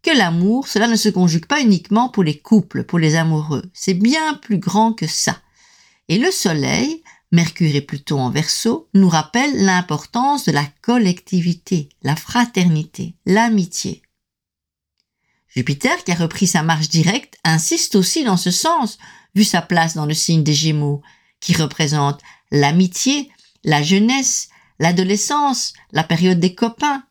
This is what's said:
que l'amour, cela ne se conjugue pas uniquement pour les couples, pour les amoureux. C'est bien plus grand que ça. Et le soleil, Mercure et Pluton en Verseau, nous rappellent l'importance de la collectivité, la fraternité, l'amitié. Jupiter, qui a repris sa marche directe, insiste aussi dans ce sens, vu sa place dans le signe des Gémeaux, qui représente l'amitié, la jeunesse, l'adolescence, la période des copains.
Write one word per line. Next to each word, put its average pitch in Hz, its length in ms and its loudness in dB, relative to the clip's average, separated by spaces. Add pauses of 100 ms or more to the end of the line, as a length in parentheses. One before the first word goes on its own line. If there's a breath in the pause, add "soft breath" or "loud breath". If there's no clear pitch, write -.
que 320 160 0
l'amour, 190 500 2
cela 196 220 -2
ne 226 80 2
se 208 140 2
conjugue 170 340 2
pas 294 160 -2
uniquement 220 480 2
pour 208 140 -2
les 151 160 -2
couples, - 460 0
pour - 140 -4
les 160 180 2
amoureux. 156 580 -2
C'est - 180 -4
bien 285 400 2
plus 226 240 -4
grand 214 380 0
que 165 120 -6
ça. - 320 -4 (720 soft breath)
Et 165 80 0
le 294 140 2
soleil, 185 720 -2 (300 soft breath)
Mercure 165 420 2
et 143 60 2
Pluton 139 400 -6
en 127 100 -4
Verseau, 226 640 -4
nous 196 140 6
rappellent 214 560 0
l'importance 196 800 -2
de 165 80 0
la 143 120 0 (180)
collectivité, 180 1040 -2 (140)
la 139 120 0
fraternité, 175 1000 -2 (100)
l'amitié. 202 760 -2 (1500)
Jupiter, 143 560 -4
qui 180 80 -2
a - 20 2
repris 165 320 -2
sa 170 160 0
marche 156 260 -2
directe, 175 540 0
insiste 160 540 0
aussi 196 260 2
dans 202 140 0
ce 180 160 -2
sens, 311 460 -2 (360 loud breath)
vu 202 80 4
sa 185 200 0
place 165 320 0
dans 151 120 -4
le 151 80 -2
signe 160 300 2
des 151 100 2
Gémeaux, 147 480 -2 (380 soft breath)
qui 175 140 0
représente 147 640 -2 (320 loud breath)
l'amitié, 180 800 0 (320 soft breath)
la 147 180 2
jeunesse, 220 680 0 (280 soft breath)
l'adolescence, 202 960 0 (180 loud breath)
la 160 140 -2
période 175 340 2
des 180 160 0
copains. 269 560 -4